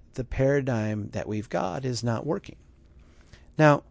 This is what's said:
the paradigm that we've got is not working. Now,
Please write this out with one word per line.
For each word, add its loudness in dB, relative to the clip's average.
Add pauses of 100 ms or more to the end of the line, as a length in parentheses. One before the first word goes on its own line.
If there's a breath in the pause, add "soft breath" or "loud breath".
(140)
the -6
paradigm 0
that -6
we've -4
got -4
is -4
not -2
working. -8 (1000 soft breath)
Now, 6